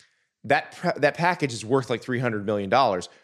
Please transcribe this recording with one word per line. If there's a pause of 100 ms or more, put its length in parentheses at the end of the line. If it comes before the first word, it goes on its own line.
(440)
That
pra-,
that
package
is
worth,
like,
three
hundred
million
dollars, (160)